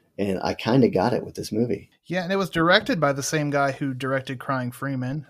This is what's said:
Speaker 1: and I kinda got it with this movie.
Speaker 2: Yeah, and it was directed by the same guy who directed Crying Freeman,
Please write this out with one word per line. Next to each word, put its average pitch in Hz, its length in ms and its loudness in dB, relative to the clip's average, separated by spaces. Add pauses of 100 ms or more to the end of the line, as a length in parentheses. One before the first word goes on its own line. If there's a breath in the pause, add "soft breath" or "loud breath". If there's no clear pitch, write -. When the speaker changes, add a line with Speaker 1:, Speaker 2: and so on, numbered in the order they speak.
(180)
Speaker 1:
and 95 240 0
I 87 120 0
kinda 117 340 4
got 95 260 2
it - 100 -2
with - 100 -12
this - 160 -8
movie. 113 400 -2 (140)
Speaker 2:
Yeah, 175 180 -4
and 175 100 -4
it 196 40 0
was 190 140 -2
directed 180 500 4
by 143 120 4
the 139 100 -4
same 147 280 0
guy 139 220 2
who 135 220 -4
directed 131 440 -4
Crying 127 340 -4
Freeman, 135 580 -4